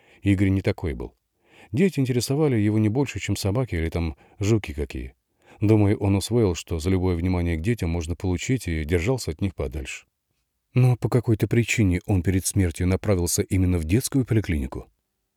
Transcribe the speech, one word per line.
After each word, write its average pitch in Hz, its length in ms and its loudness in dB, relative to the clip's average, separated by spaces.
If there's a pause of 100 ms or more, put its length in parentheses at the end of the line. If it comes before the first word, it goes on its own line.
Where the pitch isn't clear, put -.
(200)
Игорь 98 300 4
не 95 100 2
такой 92 320 -2
был. 60 220 -10 (580)
Дети 156 280 2
интересовали 127 560 0
его 107 220 2
не 107 120 2
больше, 131 280 -2
чем 101 160 -4
собаки 104 420 -2
или 80 120 -2
там 82 280 -4 (220)
жуки 104 360 0
какие. 67 400 -8 (460)
Думаю, 104 380 4
он 101 180 2
усвоил, 101 380 0
что - 240 -8
за 82 120 -2
любое 92 260 0
внимание 85 400 0
к 78 60 -6
детям 92 280 -2
можно 85 240 -4
получить, 95 540 -4
и 78 160 -4
держался 87 460 -2
от 78 100 -10
них 101 140 -2
подальше". 69 520 -8 (680)
"Но 127 220 4
по - 120 -4
какой-то 117 380 2
причине 104 580 2
он 95 180 0
перед 95 220 0
смертью 90 440 0
направился 92 540 0
именно 90 360 2
в 80 60 -2
детскую 117 400 0
поликлинику", 76 680 -2 (460)